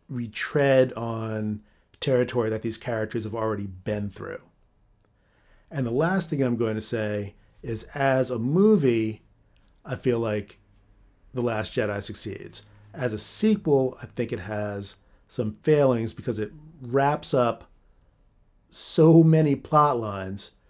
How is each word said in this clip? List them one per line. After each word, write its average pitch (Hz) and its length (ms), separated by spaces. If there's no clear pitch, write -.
retread 131 840
on 110 720
territory 123 520
that 107 100
these 113 160
characters 110 460
have 107 100
already 110 320
been 101 420
through. 98 320
And 139 140
the 113 60
last 170 380
thing 139 140
I'm 120 140
going 110 180
to 110 60
say 104 520
is, 113 200
as 135 340
a 123 80
movie, 131 840
I 127 120
feel 120 240
like 107 400
The 123 80
Last 110 320
Jedi 104 300
succeeds. - 640
As 127 200
a 107 60
sequel, 147 800
I - 60
think 117 260
it 110 100
has 101 560
some 107 360
failings 131 500
because 113 240
it 107 140
wraps 139 520
up 120 300
so 165 540
many 160 320
plot 147 440
lines 101 520